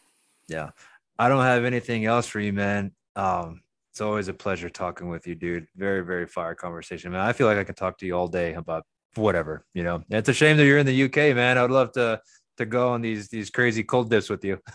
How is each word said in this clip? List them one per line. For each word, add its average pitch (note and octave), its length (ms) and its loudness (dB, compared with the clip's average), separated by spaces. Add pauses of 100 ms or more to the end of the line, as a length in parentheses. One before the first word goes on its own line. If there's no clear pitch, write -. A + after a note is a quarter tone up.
(480)
Yeah. D#2+ 220 -8 (500)
I A#2+ 80 4
don't C3 160 4
have B2 220 4
anything A#2+ 400 -2
else A#2+ 220 2
for G#2+ 120 -6
you, G#2 140 -2
man. G2+ 380 -2 (240)
Um, F2 460 -4 (300)
it's - 100 -12
always G#2+ 280 -2
a F#2 40 -6
pleasure F2+ 360 -6
talking F2 400 -8
with E2+ 180 -10
you, F2 80 -8
dude. E2+ 400 -6
Very, G2 300 -2
very F2 200 -4
fire E2+ 300 -8
conversation, F2 560 -12
man. F#2 100 -4
I A#2 120 2
feel B2 140 2
like G#2 100 4
I G2 60 0
could F#2+ 140 -12
talk F#2 220 -6
to G2 60 -10
you F2+ 120 -4
all F2+ 100 0
day E2+ 260 -4
about E2 300 -8 (320)
whatever, E2+ 480 0 (120)
you F2 80 -2
know. E2+ 260 -2
It's G#2+ 200 0
a C3 40 4
shame D3+ 240 6
that D3 80 8
you're C#3 140 6
in C#3 80 4
the C3 80 2
U C3+ 140 4
K, D3 260 4
man. B2 240 4
I'd B2 100 4
love C3 220 2
to, A#2 280 0 (380)
to A#2+ 80 -4
go B2 240 0
on A#2+ 120 -2
these, G#2+ 280 -6
these G#2+ 220 -8
crazy A2+ 320 2
cold B2 260 0
dips A2 200 2
with G2+ 140 -4
you. G2 160 -4 (160)